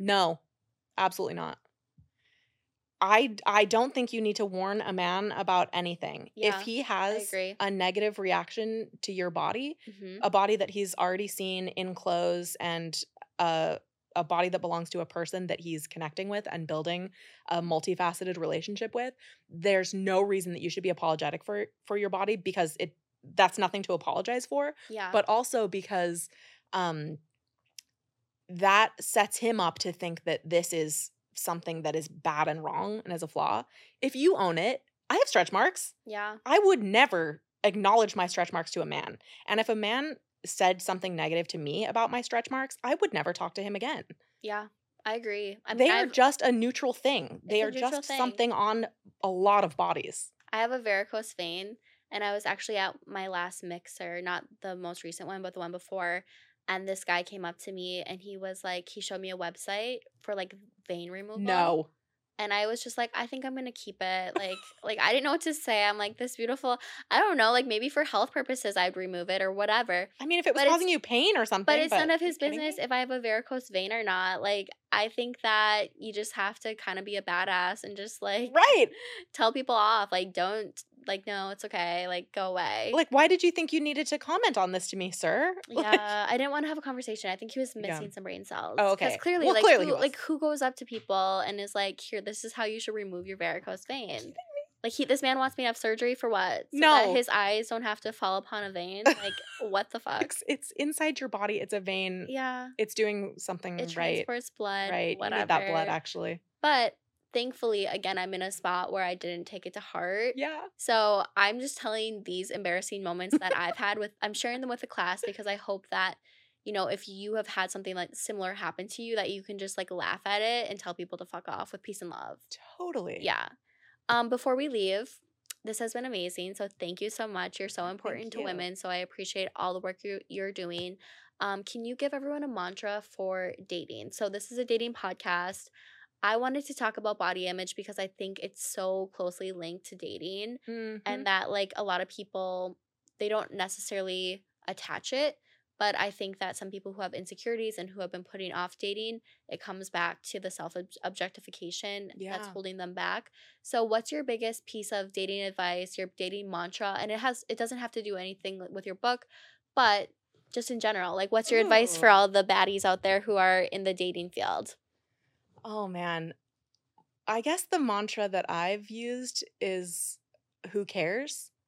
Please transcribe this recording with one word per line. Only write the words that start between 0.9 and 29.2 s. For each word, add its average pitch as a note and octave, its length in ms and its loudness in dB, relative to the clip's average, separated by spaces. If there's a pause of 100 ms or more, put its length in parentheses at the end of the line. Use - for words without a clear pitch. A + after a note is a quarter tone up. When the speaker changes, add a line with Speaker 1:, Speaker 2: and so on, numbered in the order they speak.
Speaker 1:
absolutely F3+ 380 0
not. E3 240 -8 (1400)
I, G#3+ 360 6 (100)
I G#3 180 6
don't A3+ 300 4
think B3 180 0
you A3+ 80 -2
need G#3 160 0
to G#3 100 -2
warn F#3+ 340 -2
a F#3+ 120 -4
man F#3 400 0
about F#3 400 2
anything. - 640 -6
Speaker 2:
Yeah, G#3+ 240 2
Speaker 1:
If G3 60 -6
he A3+ 160 -4
Speaker 2:
I - 40 -2
Speaker 1:
has G3+ 440 0
Speaker 2:
agree. F#3+ 320 -4
Speaker 1:
a G3 100 2
negative G3 480 2
reaction G#3+ 680 -2 (140)
to G3+ 100 -6
your F3+ 180 -2
body, A#3+ 480 -2 (100)
Speaker 2:
Mm-hmm. G3 340 -14
Speaker 1:
a G3+ 80 2
body G3+ 260 6
that G3 140 0
he's G3 260 -4
already F#3 320 0
seen F#3 400 -4
in F#3 260 -6
clothes F3 640 0
and E3 420 -4 (380)
a, E3 400 2 (380)
a E3+ 80 2
body F3 240 2
that F3+ 120 0
belongs E3+ 300 -2
to F3+ 80 -6
a D#3+ 80 -4
person F3 400 -4
that E3 140 -4
he's D#3+ 260 -6
connecting E3+ 420 -8
with G#3 220 -4
and E3 160 -8
building E3+ 440 -4 (380)
a E3+ 140 0
multifaceted F3 760 0
relationship E3 600 -4
with, B3 180 -2 (340)
there's F#3 460 2
no F#3+ 260 4
reason F#3+ 340 2
that - 60 -8
you E3+ 100 -4
should F3+ 120 -4
be F3+ 60 0
apologetic D#3 560 0
for, G#3 220 -4 (200)
for G#3 100 -2
your G3+ 140 0
body G3+ 240 0
because F3+ 460 0
it, E3+ 160 -4 (400)
that's - 220 8
nothing G3 260 0
to - 80 0
apologize G3 520 -2
for. C#4+ 300 -2 (160)
Speaker 2:
Yeah. G3+ 220 -6
Speaker 1:
But G#3 160 6
also A3+ 400 4
because, F3 600 -2 (440)
um, D#3+ 460 -2 (1300)
that G3 520 6
sets - 380 2